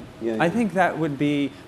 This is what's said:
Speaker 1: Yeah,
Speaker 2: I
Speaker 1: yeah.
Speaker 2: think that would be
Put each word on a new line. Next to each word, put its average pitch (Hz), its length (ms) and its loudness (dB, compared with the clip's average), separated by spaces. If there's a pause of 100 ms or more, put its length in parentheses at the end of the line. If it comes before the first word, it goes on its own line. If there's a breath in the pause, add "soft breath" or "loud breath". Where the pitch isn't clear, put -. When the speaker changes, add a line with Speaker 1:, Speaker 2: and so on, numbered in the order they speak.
(200)
Speaker 1:
Yeah, 113 180 0
Speaker 2:
I 156 80 4
Speaker 1:
yeah. 175 40 4
Speaker 2:
think 208 240 0
that 175 240 2
would 151 200 -2
be 143 320 2 (180 loud breath)